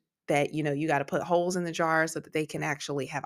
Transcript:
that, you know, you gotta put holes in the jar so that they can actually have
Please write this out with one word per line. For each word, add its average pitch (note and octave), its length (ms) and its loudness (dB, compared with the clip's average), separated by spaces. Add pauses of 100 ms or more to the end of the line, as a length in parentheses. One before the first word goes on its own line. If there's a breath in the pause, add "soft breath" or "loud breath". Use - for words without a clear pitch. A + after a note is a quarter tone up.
(280)
that, D3 260 2
you D3+ 100 0
know, D3 80 2
you C#3+ 160 0
gotta C#3+ 180 2
put E3 160 -2
holes F3 340 2
in F3+ 80 0
the E3+ 80 -4
jar D#3+ 360 2
so D#3+ 120 -6
that - 140 -14
they D#3 120 0
can D#3 180 -6
actually C#3+ 440 -4
have C#3+ 180 -6